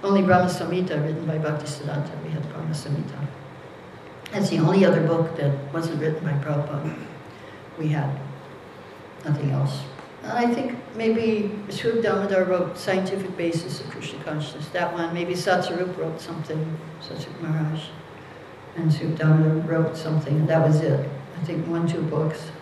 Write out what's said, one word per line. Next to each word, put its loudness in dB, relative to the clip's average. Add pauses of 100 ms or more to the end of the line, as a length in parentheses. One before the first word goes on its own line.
Only 6
Brahma 8
Samhita 0
written -2
by 0
Bhaktisiddhanta, -2
we -6
had -2 (100)
Brahma -6
Samhita. -4 (1040)
That's 2
the 2
only 8
other 6
book 2
that 2 (180)
wasn't -2
written 0
by 0 (100)
Prabhupada. -2 (800)
We 0
had 2 (1160)
nothing 2
else. 0 (420)
And -6
I 4
think -2 (180)
maybe 2 (180)
Swarup 0
Damodar 4
wrote 0
Scientific 0
Basis -2
of -10
Krishna -10
Consciousness, -6
that -2
one. -2
Maybe -2
Satsarup 2
wrote -4
something, -4 (240)
Satsarup -10
Maharaj. -2 (920)
And 4
Swarup 0
Damodar 6
wrote 2
something, 0
and 4
that 6
was 8
it. 2 (320)
I -2
think -2
one, 2
two 0
books. 0 (100)